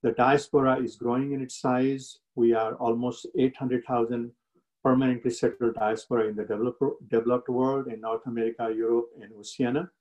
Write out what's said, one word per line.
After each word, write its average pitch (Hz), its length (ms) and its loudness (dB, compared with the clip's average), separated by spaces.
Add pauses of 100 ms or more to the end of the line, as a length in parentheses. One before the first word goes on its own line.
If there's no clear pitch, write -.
the 117 100 0
diaspora 131 680 4
is 117 140 -6
growing 127 360 -2
in 135 100 -4
its - 180 -12
size. 131 600 -2 (160)
We 117 180 6
are 110 220 0
almost 120 500 -2 (100)
eight 131 220 2
hundred 123 260 -2
thousand 120 480 -2 (500)
permanently 127 480 2
settled 117 440 0
diaspora 110 520 0
in 107 100 -4
the 104 80 -4
develop-, 120 520 -2 (140)
developed 117 400 0
world, 131 380 0
in 110 120 -10
North 113 260 -4
America, 113 480 -2
Europe, 117 360 0 (100)
and 107 180 -20
Oceania. 131 520 -4 (100)